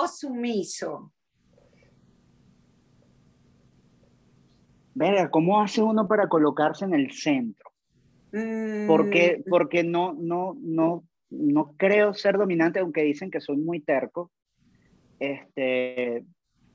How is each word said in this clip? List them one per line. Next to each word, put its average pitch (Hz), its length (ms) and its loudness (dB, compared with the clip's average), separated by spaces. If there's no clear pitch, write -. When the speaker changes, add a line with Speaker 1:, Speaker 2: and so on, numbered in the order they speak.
Speaker 1:
o - 20 -2
sumiso? 233 1040 -6
Speaker 2:
Verga, 170 360 2
¿cómo 175 300 4
hace 208 220 0
uno 220 240 2
para 202 220 2
colocarse 156 560 2
en 185 100 -2
el 139 180 0
centro? 127 580 -4
Speaker 1:
Mm. 220 540 -4
Speaker 2:
Porque, 170 640 4
porque 175 340 2
no, 170 340 -2
no, 175 440 -4
no, 165 440 -2
no 147 460 0
creo 208 380 4
ser 196 240 0
dominante, 170 420 2
aunque 165 220 -2
dicen 147 280 -2
que 156 100 -6
soy 143 160 -6
muy 160 240 -4
terco. 147 500 -4
Este, 127 1080 -4